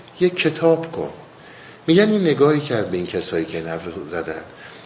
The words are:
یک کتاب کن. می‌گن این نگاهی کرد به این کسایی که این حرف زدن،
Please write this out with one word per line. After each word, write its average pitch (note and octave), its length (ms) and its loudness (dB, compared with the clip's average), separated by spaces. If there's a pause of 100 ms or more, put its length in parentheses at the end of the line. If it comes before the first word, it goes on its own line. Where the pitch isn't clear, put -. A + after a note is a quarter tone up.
(200)
یک F3+ 160 0
کتاب E3 560 0
کن. D2 180 -6 (760)
می‌گن G3 220 6
این G#3+ 120 2
نگاهی D3 400 4
کرد A2 300 -2
به F2+ 60 -2
این F2 100 -2
کسایی E2 380 -2
که E2 140 -6
این D#2+ 80 -6
حرف E2 160 -6 (280)
زدن، D#2+ 320 -6 (440)